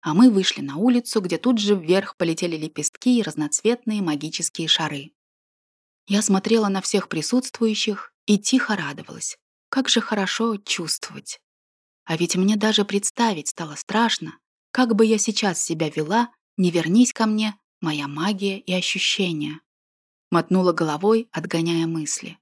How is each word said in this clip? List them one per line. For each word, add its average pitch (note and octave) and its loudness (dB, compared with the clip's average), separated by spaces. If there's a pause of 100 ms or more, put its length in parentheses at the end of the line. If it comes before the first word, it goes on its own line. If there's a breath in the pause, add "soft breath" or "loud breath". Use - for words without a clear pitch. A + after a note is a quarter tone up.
А D3+ -4
мы A3+ 8
вышли F#3+ 2
на C#3 -8
улицу, A#3+ 2
где F3 -2
тут B3 2
же G3+ 2
вверх F#3 0
полетели E3 -2
лепестки D#3 0
и - 0
разноцветные G#3+ -2
магические D#3+ -4
шары. D3+ -2 (960)
Я G3+ 2
смотрела G#3+ 2
на G3 0
всех - -2
присутствующих G#3+ -2 (140)
и G#3 4
тихо A#3 2
радовалась. D#3+ -10 (300)
Как C4 -2
же - 4
хорошо G#3+ -2
чувствовать. - -8 (640)
А E3 -2
ведь E3+ 0
мне G3 2
даже G#3+ 2
представить G3+ -2
стало D#3 -10
страшно, G#3+ -2 (320)
как A#3+ 2
бы A3 6
я G#3+ 2
сейчас G3+ 0
себя D#3+ -2
вела, G3 0 (260)
не F3+ 2
вернись F3 4
ко A3+ 0
мне G#3+ -2 (260)
моя D3+ -4
магия F#3+ -4
и - -6
ощущения. E3+ -2 (680)
Мотнула F3+ 2
головой, F3 0
отгоняя E3 -2
мысли. E3 -8